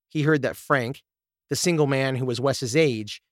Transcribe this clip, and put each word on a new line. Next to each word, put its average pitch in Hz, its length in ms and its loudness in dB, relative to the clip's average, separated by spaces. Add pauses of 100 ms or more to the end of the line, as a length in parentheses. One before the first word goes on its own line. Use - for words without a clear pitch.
He 156 120 -2
heard 147 220 2
that 127 120 -2
Frank, 135 460 -2 (480)
the 143 60 -4
single 160 320 2
man 135 300 0
who 127 80 -4
was 120 140 -2
Wes's 127 360 -2
age 123 560 0